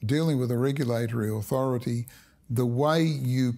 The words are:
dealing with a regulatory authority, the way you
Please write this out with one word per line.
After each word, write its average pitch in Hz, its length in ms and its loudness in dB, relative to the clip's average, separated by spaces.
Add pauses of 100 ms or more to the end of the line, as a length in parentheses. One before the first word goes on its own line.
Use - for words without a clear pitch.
dealing 147 340 2
with 123 100 0
a 120 80 0
regulatory 120 720 0
authority, 120 800 -2 (420)
the 123 160 2
way 147 380 2
you 131 540 0